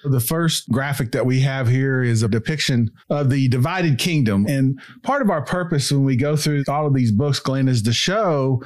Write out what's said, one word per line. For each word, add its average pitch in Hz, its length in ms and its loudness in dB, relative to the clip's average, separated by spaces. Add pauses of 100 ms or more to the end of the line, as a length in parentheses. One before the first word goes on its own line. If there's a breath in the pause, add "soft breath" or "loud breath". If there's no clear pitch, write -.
The 135 160 0
first 160 500 -2
graphic 135 420 -2
that 123 140 0
we 127 140 2
have 135 280 0
here 131 340 2
is 117 200 2
a 117 60 0
depiction 120 640 0 (200 soft breath)
of 147 180 0
the 135 200 2
divided 151 500 0
kingdom. 113 480 0
And 135 340 0 (220 loud breath)
part 277 180 0
of 226 80 0
our 165 140 0
purpose 175 500 -2
when 139 120 2
we 135 120 2
go 147 200 0
through 147 320 0
all 147 180 -2
of 143 80 2
these 123 180 2
books, 135 260 0
Glenn, 135 300 -2
is 120 140 0
to 117 100 0
show 143 720 0